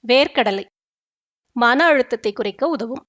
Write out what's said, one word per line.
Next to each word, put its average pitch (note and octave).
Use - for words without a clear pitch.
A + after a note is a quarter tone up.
வேர்க்கடலை A#3
மன B3
அழுத்தத்தை B3
குறைக்க G3+
உதவும். B3